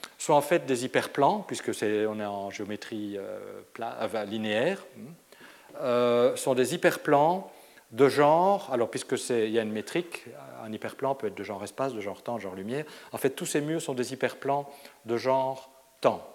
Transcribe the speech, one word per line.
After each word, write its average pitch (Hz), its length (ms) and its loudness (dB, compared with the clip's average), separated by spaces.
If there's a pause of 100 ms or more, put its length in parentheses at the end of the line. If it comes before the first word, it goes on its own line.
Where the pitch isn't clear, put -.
(180)
sont - 140 0
en 147 80 8
fait 147 260 2
des 127 200 0
hyperplans, 143 540 2
puisque 117 340 -6
c'est, 107 320 0
on 107 120 -2
est 107 80 -4
en 101 240 -6
géométrie, 104 680 -8
euh, 101 440 -10 (120)
pla-, 117 280 -8
enfin, 107 220 -2
linéaire, 110 640 -2 (960)
euh, 120 560 4
sont 135 180 0
des 131 200 2
hyperplans 165 760 4 (400)
de 123 160 6
genre, 160 640 6
alors 120 180 2
puisque - 280 -2
c'est, 113 300 2
il 110 40 -2
y 113 80 2
a 110 40 4
une 110 100 -4
métrique, 170 500 -4 (400)
un 110 80 -10
hyperplan 117 420 -4
peut 110 140 -4
être 101 80 -8
de 104 80 -8
genre 98 180 -8
espace, 131 320 -4
de 107 60 -8
genre 98 240 -8
temps, 120 120 -4
de 107 60 -6
genre 92 140 -8
lumière, 117 300 -6 (260)
en - 60 -6
fait 135 140 2
tous 165 140 -8
ces - 140 0
murs 156 220 -2
sont 147 120 -4
des 123 200 -4
hyperplans 139 580 -2 (320)
de 117 140 0
genre 131 520 0 (300)
temps. 110 360 2